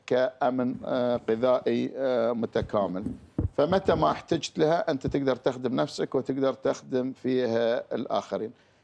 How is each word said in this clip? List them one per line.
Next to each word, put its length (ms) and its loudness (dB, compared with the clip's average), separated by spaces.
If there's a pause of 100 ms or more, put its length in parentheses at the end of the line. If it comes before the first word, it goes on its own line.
كأمن، 680 0 (100)
آه، 440 0
غذائي، 640 2
آه، 360 0
متكامل. 720 -2 (540)
فمتى 380 2
ما 160 2
احتجت 480 -4
لها 320 2
أنت 160 -2
تقدر 280 0
تخدم 400 -2
نفسك 400 -2
وتقدر 380 0
تخدم 600 -2
فيها 800 0
الآخرين. 560 -4 (320)